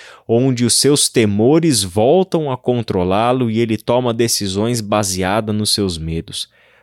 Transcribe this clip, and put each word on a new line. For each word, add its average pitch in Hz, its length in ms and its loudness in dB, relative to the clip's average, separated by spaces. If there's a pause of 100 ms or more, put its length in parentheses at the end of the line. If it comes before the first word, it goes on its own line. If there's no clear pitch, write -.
(280)
onde 120 380 2
os 113 80 2
seus - 340 2
temores 120 720 2
voltam 143 680 0
a 123 60 -4
controlá-lo 117 920 0
e 110 80 -2
ele 110 200 0
toma 123 360 0
decisões 113 680 -2
baseadas 104 760 -2
nos 107 160 -2
seus 95 260 -2
medos. 80 520 -8 (340)